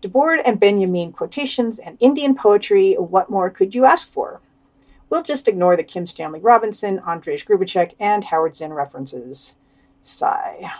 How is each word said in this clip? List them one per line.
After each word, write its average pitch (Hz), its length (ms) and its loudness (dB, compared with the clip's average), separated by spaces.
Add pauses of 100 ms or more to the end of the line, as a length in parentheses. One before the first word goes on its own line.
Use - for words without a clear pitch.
Debord 285 440 2
and 226 140 2
Benjamin 185 520 2
quotations 247 680 -6
and - 200 -16
Indian 277 360 2
poetry, 202 580 4
what 180 360 0
more 185 200 -2
could 196 240 0
you 247 120 2
ask - 260 4
for? - 300 -8 (680)
We'll 339 140 -2
just 294 240 -4
ignore 180 300 4
the 165 60 0
Kim 175 240 -8
Stanley 160 320 -12
Robinson, 214 600 2
Andrzej 165 460 -8
Grubacek, 180 540 0
and 208 240 0
Howard 160 320 -2
Zinn 156 180 -12
references. 135 840 -10 (480)
Sigh. - 760 -6